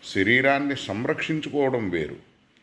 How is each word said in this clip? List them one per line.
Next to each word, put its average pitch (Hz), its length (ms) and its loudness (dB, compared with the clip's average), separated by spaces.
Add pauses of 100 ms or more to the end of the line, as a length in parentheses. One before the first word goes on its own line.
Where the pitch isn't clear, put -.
శరీరాన్ని 131 760 2
సంరక్షించుకోవడం 135 1080 -2
వేరు, 80 300 -4 (440)